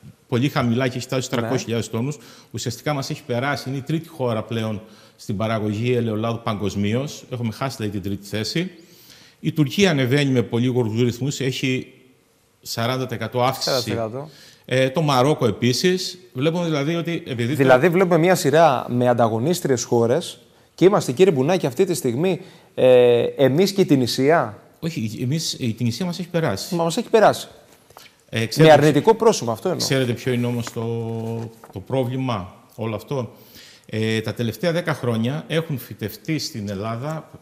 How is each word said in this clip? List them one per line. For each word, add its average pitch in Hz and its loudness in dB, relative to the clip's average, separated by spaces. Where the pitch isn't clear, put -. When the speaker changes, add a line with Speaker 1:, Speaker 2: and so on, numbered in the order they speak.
Speaker 1:
πολύ 127 0
χαμηλά 127 0
και 127 -6
έχει 120 -8
φτάσει 131 -4
στους - -8
Speaker 2:
Ναι. - -2
Speaker 1:
τριακόσιες 120 -4
χιλιάδες 110 -4
τόνους. 123 -6
Ουσιαστικά - -6
μας 139 -6
έχει 151 -10
περάσει, 131 -4
είναι 139 -6
η 135 -6
τρίτη 160 -6
χώρα 117 -4
πλέον 110 -6
στην - -8
παραγωγή 110 -2
ελαιολάδου 117 -2
παγκοσμίως. 104 -4
Έχουμε 120 -4
χάσει, 135 -6
δηλαδή, 104 -6
την 92 -8
τρίτη - -10
θέση. 160 -4
Η 156 -4
Τουρκία 160 2
ανεβαίνει 139 2
με 123 4
πολύ 117 0
γοργούς 120 0
ρυθμούς, 127 -2
έχει 131 -4
σαράντα 127 -4
τοις 120 -8
εκατό 113 -2
αύξηση. 131 0
Speaker 2:
Σαράντα 127 -2
τοις 120 -4
εκατό. 117 -6
Speaker 1:
Ε, 131 2
το 165 -2
Μαρόκο 143 4
επίσης. 127 0
Βλέπουμε, 160 -2
δηλαδή, 156 -2
ότι 170 -4
επειδή 120 -4
το 147 -2
Speaker 2:
Δηλαδή, 131 6
βλέπουμε 180 4
μια 175 4
σειρά 147 4
με 123 2
ανταγωνίστριες 120 2
χώρες 120 0
και 165 4
είμαστε, 185 4
κύριε 185 4
Μπουνάκη, 156 0
αυτή 143 0
τη 185 0
στιγμή, 147 -2
ε, 123 6
εμείς 147 4
και 196 2
η 175 4
Τινησία. 135 2
Speaker 1:
Όχι, 117 -6
εμείς, 156 -4
η 120 -2
Τινησία 123 -4
μας 175 -6
έχει 170 -10
περάσει. 160 -2
Speaker 2:
Μα 170 0
μας 165 -2
έχει 233 -4
περάσει. 196 4
Speaker 1:
Ε, 113 -4
Speaker 2:
Με 113 0
Speaker 1:
ξέρετε 156 6
Speaker 2:
αρνητικό 147 6
πρόσημο, 214 2
αυτό 113 -4
εννοώ. 131 -4
Speaker 1:
Ξέρετε 131 0
ποιο 123 -4
είναι 120 -2
όμως 120 -6
το, 113 -6
το 101 -12
πρόβλημα 127 -4
όλο 110 -6
αυτό; 123 -6
Ε, 110 -2
τα 107 -6
τελευταία 117 -2
δέκα 170 -2
χρόνια 120 -4
έχουν 156 -4
φυτευτεί 117 -8
στην 101 -8
Ελλάδα 117 -8